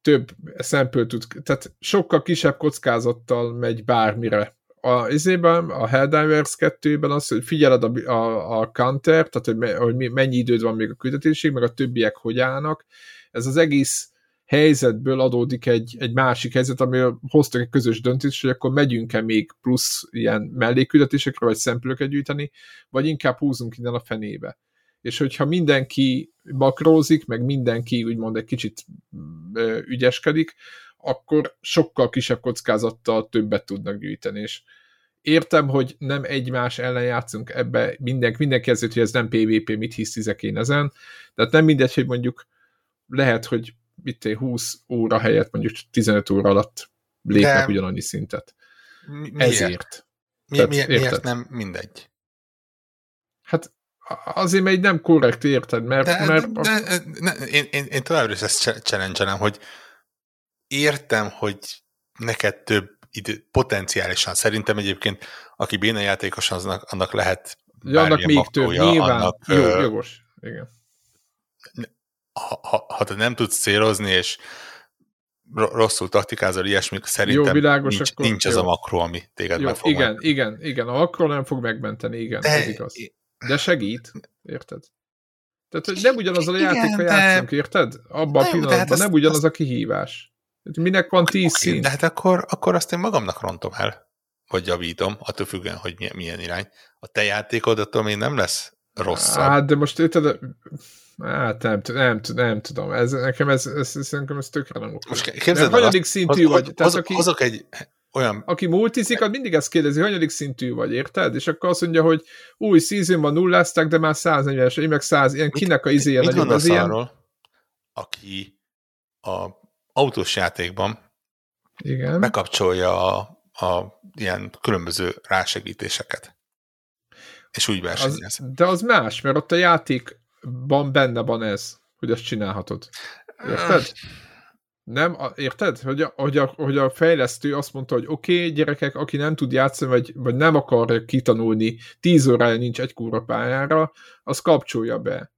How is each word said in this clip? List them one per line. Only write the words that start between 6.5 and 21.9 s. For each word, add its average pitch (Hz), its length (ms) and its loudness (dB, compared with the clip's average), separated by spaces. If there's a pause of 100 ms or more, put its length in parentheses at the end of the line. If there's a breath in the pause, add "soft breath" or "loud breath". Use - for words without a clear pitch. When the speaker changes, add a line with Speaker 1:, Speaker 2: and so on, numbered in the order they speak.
Speaker 1:
kettőben 151 540 0
az, 147 180 -2
hogy 113 160 -2
figyeled 135 400 4
a, 117 260 -2
a, 113 500 -2
a 113 100 -2
counter, 139 580 2
tehát - 180 -6
hogy, 113 100 0
me-, 113 200 -2
hogy 117 180 0
mi, 127 140 -2
mennyi 131 280 0
időd 117 260 2
van 113 120 0
még 110 160 -2
a - 40 -12
küldetésig, 143 580 0
meg 123 100 -2
a 117 120 0
többiek 120 420 0
hogy 117 220 -4
állnak. 139 460 -2 (460 loud breath)
Ez 117 160 -6
az 135 100 -2
egész 143 520 2 (360)
helyzetből 131 760 4
adódik 123 460 0
egy, 117 320 0
egy 123 140 -4
másik 127 400 0
helyzet, 127 280 0
amiről 127 380 2 (100)
hoztak 139 320 4
egy 120 80 -4
közös 117 320 2
döntést, 131 400 -2
hogy 131 100 0
akkor 127 200 -2
megyünk-e 120 500 0
még 110 400 0
plusz - 500 -2
ilyen 110 320 -2
melléküldetésekre, 127 1040 2
vagy 110 100 2
szemplőket 127 520 -4